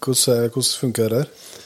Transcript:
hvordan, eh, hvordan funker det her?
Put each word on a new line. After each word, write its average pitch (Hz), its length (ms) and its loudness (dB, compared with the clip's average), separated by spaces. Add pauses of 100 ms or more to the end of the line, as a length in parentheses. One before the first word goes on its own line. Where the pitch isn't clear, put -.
hvordan, 131 320 2 (120)
eh, 117 40 -2
hvordan - 300 -2
funker 113 300 0
det 113 100 2
her? 151 100 -2 (360)